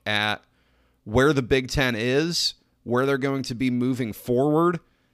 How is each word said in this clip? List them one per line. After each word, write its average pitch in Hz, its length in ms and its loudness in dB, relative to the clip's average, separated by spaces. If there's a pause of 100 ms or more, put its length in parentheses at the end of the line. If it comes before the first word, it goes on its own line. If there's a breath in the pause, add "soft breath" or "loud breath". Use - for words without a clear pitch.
at 107 380 -2 (600)
where 127 300 2
the 139 80 2
Big 127 280 0
Ten 127 260 0
is, 139 600 -2 (280)
where 123 220 0
they're 139 120 0
going 135 260 -4
to 127 120 -8
be 131 140 0
moving 123 440 -2
forward, 151 640 2 (340)